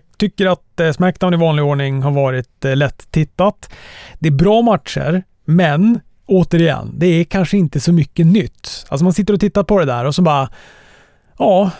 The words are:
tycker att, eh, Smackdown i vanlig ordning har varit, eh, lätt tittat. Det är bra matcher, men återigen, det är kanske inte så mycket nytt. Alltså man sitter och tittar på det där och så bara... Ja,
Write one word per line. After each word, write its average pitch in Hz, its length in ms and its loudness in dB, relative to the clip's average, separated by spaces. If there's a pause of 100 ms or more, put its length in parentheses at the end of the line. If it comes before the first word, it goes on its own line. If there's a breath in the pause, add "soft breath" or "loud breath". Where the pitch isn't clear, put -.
(180)
tycker 196 280 -2
att, - 340 -2
eh, 160 120 0
Smackdown 180 420 -2
i 170 40 0
vanlig 156 280 0
ordning 139 360 -2
har 143 100 -2
varit, 135 540 -4
eh, 135 100 -2
lätt - 360 -4
tittat. - 580 -2 (500 loud breath)
Det 160 80 -2
är 156 40 2
bra 196 300 2
matcher, 180 600 -2 (220)
men 170 540 2 (260)
återigen, 165 720 0
det 156 100 0
är 170 160 2
kanske 190 340 -2
inte 156 220 -2
så 170 140 0
mycket 170 320 0
nytt. - 640 -2
Alltså 143 140 -2
man 180 100 2
sitter 214 200 0
och 190 60 0
tittar 208 240 0
på 202 160 0
det 165 60 2
där 123 200 -2
och 143 100 -2
så 185 60 0
bara... 143 280 2 (880 soft breath)
Ja, 196 400 2